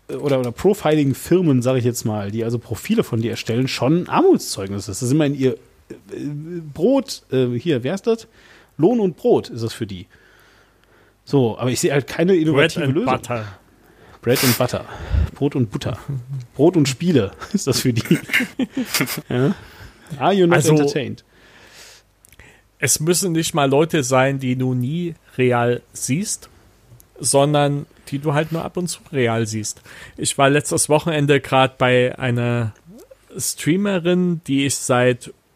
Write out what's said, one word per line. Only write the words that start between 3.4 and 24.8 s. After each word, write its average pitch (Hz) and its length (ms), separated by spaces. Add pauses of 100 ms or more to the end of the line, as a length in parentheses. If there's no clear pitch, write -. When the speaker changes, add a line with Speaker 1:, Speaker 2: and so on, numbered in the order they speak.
Speaker 1:
schon 156 400
Armutszeugnis 139 720
ist. - 80
Das 95 120
ist 127 120
immerhin 147 200
ihr, 131 200
äh, - 20 (1160)
Brot, 233 480 (100)
äh, 123 260
hier, 127 280
wie 139 60
heißt 196 140
das? 226 220 (500)
Lohn 220 220
und 185 160
Brot - 340
ist 117 140
das 113 80
für - 160
die. 95 200 (1160)
So, 123 340
aber 123 140
ich 117 80
sehe 156 140
halt 139 140
keine 180 280
innovative 160 460
Speaker 2:
Bread 143 80
and 131 80
Speaker 1:
Lösung. 226 160
Speaker 2:
Butter. 120 320 (760)
Speaker 1:
Bread 120 220
and 123 140
Butter. - 280 (500)
Brot 139 200
und 123 160
Butter. 98 260 (580)
Brot 175 200
und 143 140
Spiele 135 420 (100)
<laughs> - 120
ist - 120
das 127 140
für 127 140
die. 117 100
<laughs> 160 140 (1120)
Ja. 135 260 (640)
Are 151 140
you 185 140
not 170 100
Speaker 2:
Also, 156 140
Speaker 1:
entertained? 143 520 (1600)
Speaker 2:
es - 200
müssen 175 320
nicht 160 220
mal 143 160
Leute 151 340
sein, 131 360
die 127 180
du 127 160
nie 156 420 (220)